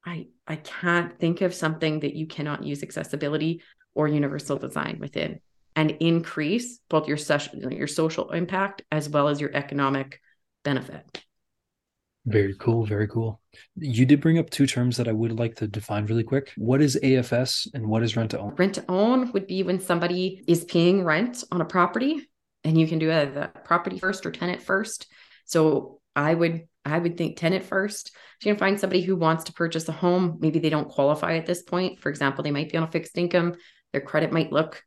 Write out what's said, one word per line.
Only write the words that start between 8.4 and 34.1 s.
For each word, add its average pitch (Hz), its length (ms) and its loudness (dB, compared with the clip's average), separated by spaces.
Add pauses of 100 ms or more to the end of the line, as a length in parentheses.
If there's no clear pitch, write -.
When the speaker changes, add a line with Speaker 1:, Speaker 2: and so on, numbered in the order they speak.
Speaker 1:
as 147 180 -2
well 147 200 2
as 147 120 0
your 143 140 -4
economic 139 680 -2 (440)
benefit. - 580 -4 (1040)
Speaker 2:
Very 101 300 2
cool. 113 280 0
Very 104 220 0
cool. 113 340 -4 (360)
You 131 300 4
did 143 140 8
bring 165 180 4
up 160 120 0
two - 160 4
terms 123 300 0
that 120 100 0
I 113 60 0
would 113 260 0
like 113 180 -2
to 107 120 -4
define 104 380 -4
really 113 180 0
quick. 135 320 -2
What 123 260 2
is 135 200 2
A 135 140 6
F 123 160 0
S 127 420 0
and 113 120 -4
what 110 160 2
is 117 140 0
rent 113 160 0
to - 80 -4
own? 104 160 -8
Speaker 1:
Rent 196 180 2
to - 140 -8
own 240 440 2
would 196 140 -2
be 190 160 -2
when 180 160 0
somebody 180 680 -2
is 170 160 4
paying 175 400 4
rent 175 480 0
on 180 80 0
a 196 40 0
property, 233 640 0 (360)
and 160 140 4
you 160 80 6
can 160 140 0
do 160 100 2
a, 156 160 4
the 143 240 -6 (140)
property - 340 0
first 190 260 -4
or 175 60 -4
tenant 175 320 -6
first. 196 460 -2 (380)
So 156 540 2 (140)
I 151 180 2
would, 165 360 0 (160)
I 151 120 -2
would 170 220 -2
think 160 180 -2
tenant 185 280 0
first. - 480 -4 (260)
If - 80 -4
you 208 60 4
can 208 60 0
find 196 200 2
somebody 185 240 0
who 185 140 0
wants 160 280 2
to - 80 -12
purchase 165 360 -2
a 160 40 -4
home, 180 460 2
maybe 156 220 2
they 160 100 2
don't 151 180 0
qualify 151 480 2
at 160 100 -4
this 175 160 -4
point. 180 360 -4
For - 100 -4
example, 147 360 -2
they 147 80 -2
might 147 180 -4
be 160 80 -2
on 165 60 2
a 160 60 -6
fixed 165 280 -4
income 175 380 0 (360)
their 139 80 -2
credit 156 320 -2